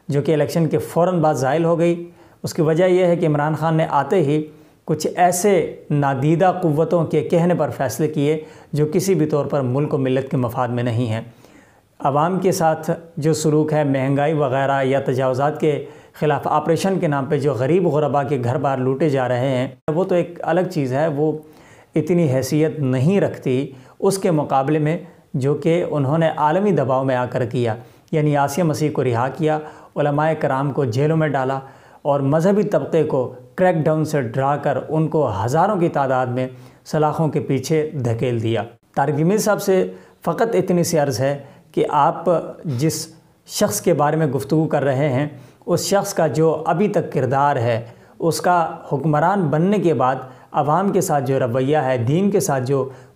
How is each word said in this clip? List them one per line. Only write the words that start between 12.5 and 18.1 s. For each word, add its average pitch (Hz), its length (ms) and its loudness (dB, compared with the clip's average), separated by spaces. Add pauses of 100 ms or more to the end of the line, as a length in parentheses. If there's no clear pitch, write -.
साथ 160 380 0 (280)
जो 151 160 0
सलूक 151 380 2
है, 151 140 2
महंगाई 139 480 0
वगैरह 139 480 0
या 135 200 2
तजावुज़ात 135 540 0
के 156 160 0 (420)
ख़िलाफ़ 147 340 -2
ऑपरेशन 165 500 0
के 170 100 -2
नाम 139 180 -2
पे 147 140 -2
जो 135 140 0
गरीब 156 360 2
गुरबा 143 340 0